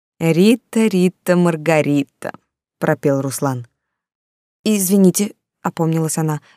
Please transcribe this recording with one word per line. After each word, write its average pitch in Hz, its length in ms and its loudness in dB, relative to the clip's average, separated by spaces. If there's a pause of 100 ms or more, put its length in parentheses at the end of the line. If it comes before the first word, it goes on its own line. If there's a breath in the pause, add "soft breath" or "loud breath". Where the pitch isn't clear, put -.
(180)
«Рита, 202 680 2
Рита, 180 500 0
Маргарита», 151 960 0 (460)
пропел 147 440 -2
Руслан. 131 440 -6 (1000)
«Извините», 202 720 2 (280)
опомнилась 160 560 -4
она. 156 220 -2 (160 soft breath)